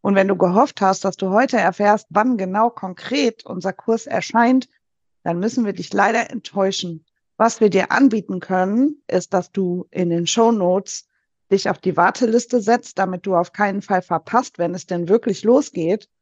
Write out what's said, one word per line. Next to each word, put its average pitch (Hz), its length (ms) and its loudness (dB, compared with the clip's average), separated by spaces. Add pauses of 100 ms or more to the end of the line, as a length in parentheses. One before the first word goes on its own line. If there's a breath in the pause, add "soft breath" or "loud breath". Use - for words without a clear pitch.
Und 202 140 0
wenn 190 120 4
du 196 100 0
gehofft 190 440 2
hast, 190 220 0
dass 190 140 -4
du 190 120 -4
heute 233 280 2
erfährst, 208 520 0
wann 226 280 0
genau 196 320 0
konkret 233 760 -4
unser 180 280 -6
Kurs - 340 -4
erscheint, 233 640 0 (540)
dann 170 160 -4
müssen 226 260 -2
wir 202 80 -4
dich 175 180 -12
leider 214 380 0
enttäuschen. 190 760 -6 (320)
Was 226 220 0
wir 214 100 4
dir 190 220 0
anbieten 214 480 2
können, 202 680 0
ist, - 260 -2
dass 180 180 -2
du 180 400 -4
in 175 180 -2
den 170 180 -2
Shownotes 202 800 0 (440)
dich 196 180 0
auf 190 100 -4
die 180 180 -2
Warteliste 226 640 2
setzt, 233 380 -2
damit 185 260 -4
du 190 100 0
auf 175 180 0
keinen 202 280 -2
Fall 185 200 -2
verpasst, 196 560 -4
wenn 175 160 -2
es 180 120 -12
denn 175 240 -4
wirklich 220 340 0
losgeht. 214 640 0 (120)